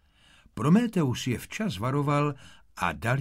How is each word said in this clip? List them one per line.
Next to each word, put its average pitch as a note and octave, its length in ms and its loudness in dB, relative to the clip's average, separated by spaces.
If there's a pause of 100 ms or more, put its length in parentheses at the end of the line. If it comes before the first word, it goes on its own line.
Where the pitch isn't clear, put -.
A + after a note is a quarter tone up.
(580)
Prométeus E3 680 2
je A#2+ 120 -2
včas G3+ 400 -6
varoval C#3+ 560 0 (420)
a F2 160 -2
dal A2+ 280 -2